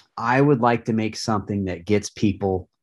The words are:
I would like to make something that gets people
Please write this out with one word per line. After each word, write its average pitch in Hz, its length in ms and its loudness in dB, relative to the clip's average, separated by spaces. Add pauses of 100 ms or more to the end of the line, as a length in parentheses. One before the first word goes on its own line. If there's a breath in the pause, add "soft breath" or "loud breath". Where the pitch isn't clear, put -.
(160)
I 123 240 0
would 143 200 4
like 120 260 2
to 120 80 0
make 110 220 -2
something 101 500 -4
that 85 180 -8
gets 101 260 0
people 95 600 -2 (120)